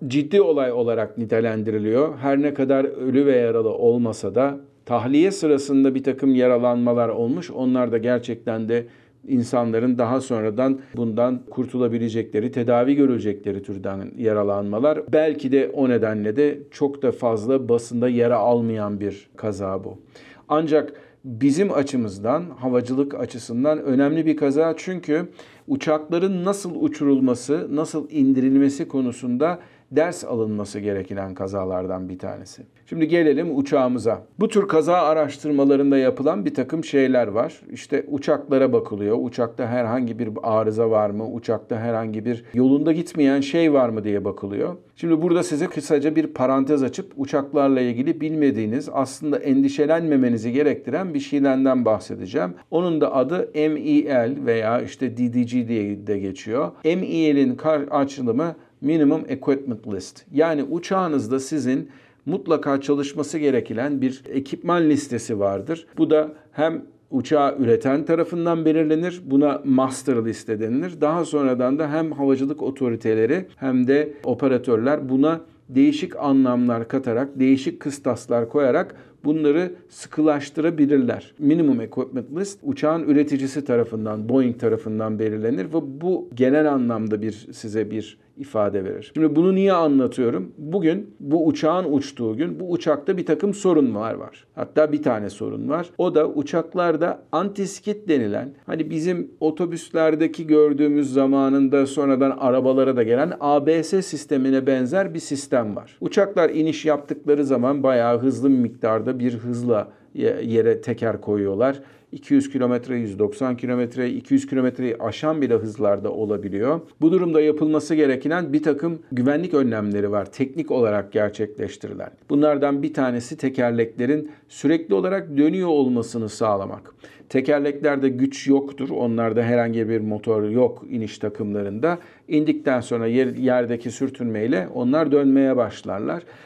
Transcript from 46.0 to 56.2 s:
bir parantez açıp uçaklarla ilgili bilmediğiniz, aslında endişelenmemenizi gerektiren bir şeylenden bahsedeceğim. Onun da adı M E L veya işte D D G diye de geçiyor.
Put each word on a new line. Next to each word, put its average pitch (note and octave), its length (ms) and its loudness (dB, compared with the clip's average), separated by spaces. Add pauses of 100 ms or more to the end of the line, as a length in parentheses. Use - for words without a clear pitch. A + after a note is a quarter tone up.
bir D#3 100 2
parantez C3+ 560 0
açıp B2+ 340 -6
uçaklarla C#3 640 0
ilgili B2+ 400 -2
bilmediğiniz, C#3+ 720 0
aslında C#3 460 -4
endişelenmemenizi C#3 1120 2
gerektiren D3 640 0
bir C#3 60 -2
şeylenden C3+ 640 2
bahsedeceğim. A2 720 -2 (160)
Onun E3 300 0
da D3 140 2
adı C#3 400 0
M D3+ 260 0
E D3 240 2
L C3 420 0
veya A2+ 340 0
işte A2+ 360 -6
D A#2+ 160 0
D B2 100 2
G A#2 260 -2
diye G#2 380 -4
de G2+ 120 -2
geçiyor. A2 520 -4 (140)